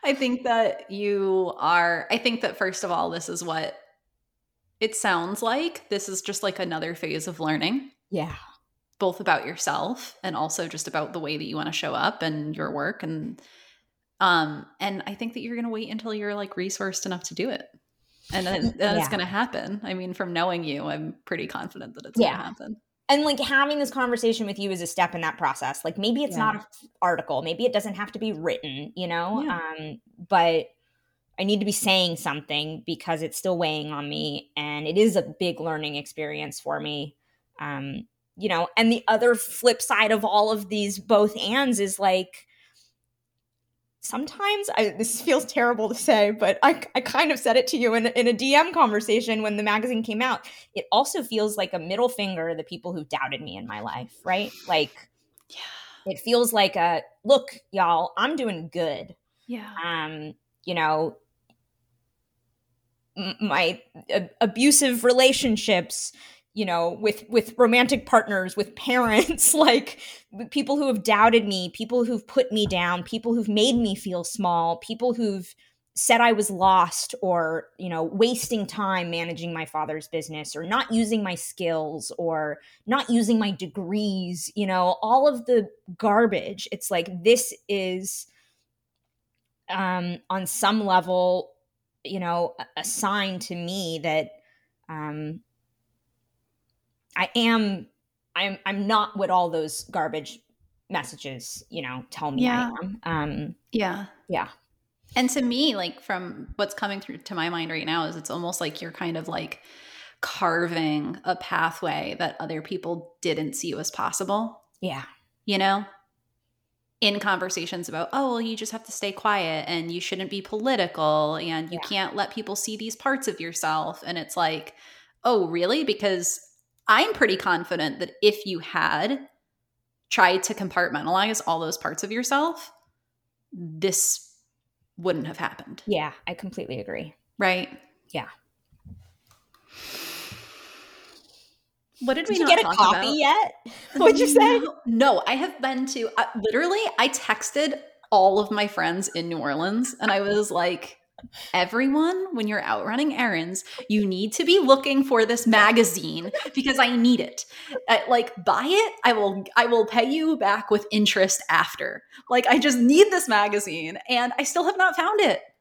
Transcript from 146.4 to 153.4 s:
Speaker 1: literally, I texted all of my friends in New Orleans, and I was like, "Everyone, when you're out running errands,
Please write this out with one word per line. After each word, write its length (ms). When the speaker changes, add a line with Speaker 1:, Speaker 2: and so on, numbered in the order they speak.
Speaker 1:
literally, 380
I 100
texted 720
all 300
of 100
my 160
friends 420
in 200
New 100
Orleans, 640
and 100
I 100
was 300
like, 480
"Everyone, 800
when 140
you're 140
out 220
running 320
errands, 480